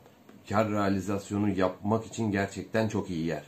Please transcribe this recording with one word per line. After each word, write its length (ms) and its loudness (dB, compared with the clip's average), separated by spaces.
kar 220 2
realizasyonu 800 0
yapmak 560 0
için 260 -2
gerçekten 560 0
çok 220 -2
iyi 160 -2
yer. 220 -2